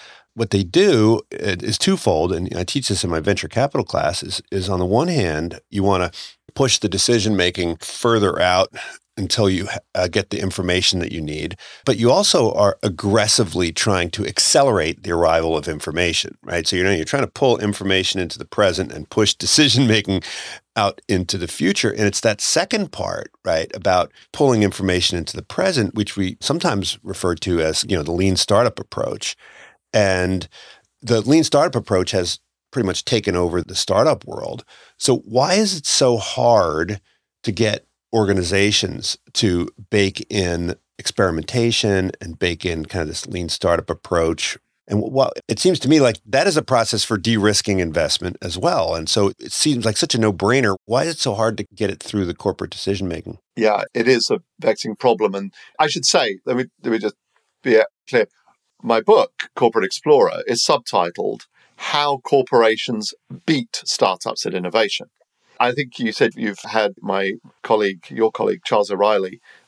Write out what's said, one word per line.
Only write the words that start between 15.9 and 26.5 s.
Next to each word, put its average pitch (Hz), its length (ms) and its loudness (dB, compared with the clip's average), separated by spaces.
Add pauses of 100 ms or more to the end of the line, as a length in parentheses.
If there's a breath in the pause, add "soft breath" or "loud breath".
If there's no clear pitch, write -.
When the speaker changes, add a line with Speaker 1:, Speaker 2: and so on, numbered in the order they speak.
Speaker 1:
right? 85 240 -4
So, 95 80 0
you 90 80 0
know, 98 80 2
you're 80 120 -2
trying 135 200 -2
to - 60 -4
pull 127 280 2
information 95 600 0
into 87 180 -6
the - 60 -14
present 95 480 0
and 76 180 -12
push 107 240 2
<laughs> - 120 -14
decision-making 113 760 2 (540 loud breath)
out 101 320 0
into 92 280 -2
the 85 120 -6
future. - 420 0
And 107 120 -4
it's 101 180 0
that 107 200 0
second 190 520 -2
part, - 400 -8 (120)
right, 82 300 0
about 90 380 0 (200 soft breath)
pulling 127 300 4
information 92 560 0
into 80 160 -8
the - 80 -10
present, 143 540 -2
which 104 200 -4
we 95 240 -4
sometimes 139 600 -2